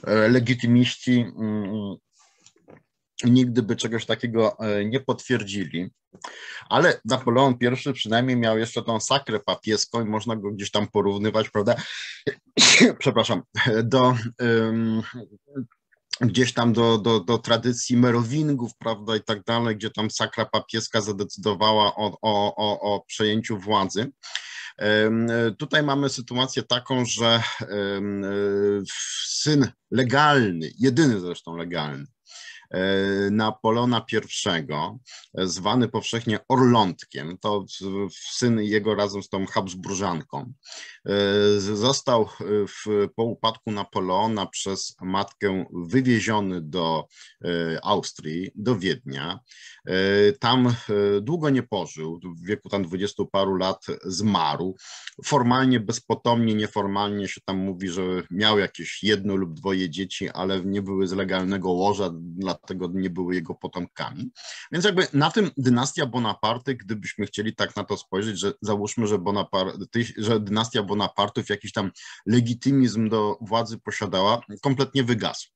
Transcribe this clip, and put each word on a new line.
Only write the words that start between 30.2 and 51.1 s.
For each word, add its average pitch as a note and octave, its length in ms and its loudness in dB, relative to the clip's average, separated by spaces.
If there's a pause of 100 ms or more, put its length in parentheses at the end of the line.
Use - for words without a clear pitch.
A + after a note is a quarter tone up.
jedyny B2+ 420 4
zresztą E2+ 360 -10
legalny, D2+ 500 -6 (640)
e, G2 600 0
Napoleona A2 720 2
pierwszego, E2+ 960 -4 (400)
e, F#2 80 0
zwany G2+ 420 0
powszechnie A2 500 -2 (100)
Orlątkiem, G2 920 2
to G#2 200 0
w-, F#2+ 480 -6
w-, - 280 -12
syn A#2 240 2
jego G#2 340 0
razem G2+ 280 -2
z - 60 -14
tą F#2+ 180 -4
Habsburżanką, F#2 920 -4 (680)
e, G2 60 -2 (480)
z-, G2+ 180 -2
został, B2 440 2
e, - 220 -6 (220)
w-, G2+ 500 -2
po A2+ 80 0
upadku A2+ 460 -4
Napoleona G2+ 760 -2
przez - 540 -8
matkę F#2+ 720 -2
wywieziony G2+ 880 0
do, D#2+ 440 -2 (380)
e, E2+ 40 -4 (340)
Austrii, F2 720 -4
do G#2 220 0
Wiednia. E2 640 -4 (460)
E, G2 460 4
tam, B2 340 2
e, A#2+ 80 4 (460)